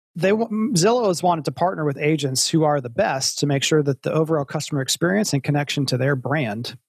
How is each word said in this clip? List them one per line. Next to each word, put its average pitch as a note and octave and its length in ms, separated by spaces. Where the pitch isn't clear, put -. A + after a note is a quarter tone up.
they F#3 180
wa-, A3 160
Zillow A3 580
has F3 160
wanted E3 220
to D#3+ 80
partner F3 320
with C#3+ 120
agents D3 520
who D#3 140
are D3 180
the B2 80
best C3+ 500
to C#3+ 80
make C#3 160
sure D#3 180
that C#3 220
the C#3+ 80
overall D#3 340
customer D3 360
experience F#3 520
and C#3 100
connection C#3+ 440
to B2+ 100
their C3+ 200
brand B2 600